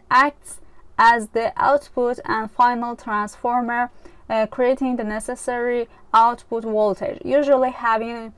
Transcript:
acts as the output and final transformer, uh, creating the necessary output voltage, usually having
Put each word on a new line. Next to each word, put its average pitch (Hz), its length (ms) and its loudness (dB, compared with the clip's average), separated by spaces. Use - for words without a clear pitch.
acts - 520 0
as 233 300 4
the 226 280 -2
output 254 680 0
and 220 260 -4
final 240 440 0
transformer, 240 960 -4
uh, 220 180 0
creating 254 500 0
the 233 80 -4
necessary 240 840 -4
output 226 520 2
voltage, 214 600 -2
usually 269 460 2
having 226 680 -4